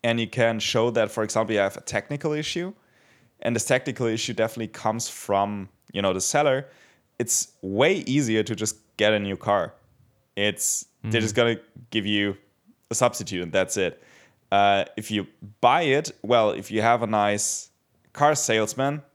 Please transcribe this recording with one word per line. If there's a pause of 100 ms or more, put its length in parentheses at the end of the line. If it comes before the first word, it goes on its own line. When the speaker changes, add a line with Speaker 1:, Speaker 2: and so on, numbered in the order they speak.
Speaker 1:
and
you
can
show
that,
for
example,
you
have
a
technical
issue, (680)
and
this
technical
issue
definitely
comes
from, (240)
you
know,
the
seller, (520)
it's (100)
way
easier
to
just (220)
get
a
new
car. (600)
It's, (180)
they're
just
Speaker 2:
Mm-hmm.
Speaker 1:
gonna (320)
give
you (520)
a
substitute
and
that's
it. (500)
Uh, (120)
if
you (340)
buy
it, (100)
well,
if
you
have
a
nice (440)
car
salesman (140)